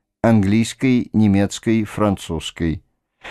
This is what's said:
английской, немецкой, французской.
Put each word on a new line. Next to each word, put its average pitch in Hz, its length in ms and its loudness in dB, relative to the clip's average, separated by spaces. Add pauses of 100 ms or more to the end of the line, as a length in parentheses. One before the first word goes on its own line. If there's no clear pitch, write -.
(220)
английской, 113 920 2
немецкой, 104 720 0
французской. 85 1000 -4 (480)